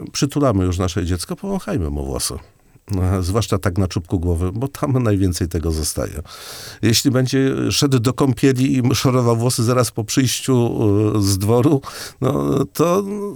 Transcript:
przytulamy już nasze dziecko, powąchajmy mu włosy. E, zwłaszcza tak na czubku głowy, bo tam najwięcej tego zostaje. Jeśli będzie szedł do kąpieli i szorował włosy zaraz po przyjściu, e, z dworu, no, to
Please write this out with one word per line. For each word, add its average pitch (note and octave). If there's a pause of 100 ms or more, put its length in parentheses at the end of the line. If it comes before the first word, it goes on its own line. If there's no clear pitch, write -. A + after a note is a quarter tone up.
(120)
przytulamy C#3
już F2+
nasze F2+
dziecko, F2+
powąchajmy F#3+
mu C#2+
włosy. C2 (640)
E, F#2
zwłaszcza G#2
tak F#2
na F#2+
czubku F#2+
głowy, F2
bo A2+
tam C3
najwięcej G2
tego E2
zostaje. D2+ (600)
Jeśli A#2
będzie C3
szedł C3+
do B2
kąpieli C3+
i A#2+
szorował A#2+
włosy A#2+
zaraz B2
po A2+
przyjściu, B2 (380)
e, G#2
z G2
dworu, B2 (400)
no, C#3
to F3 (320)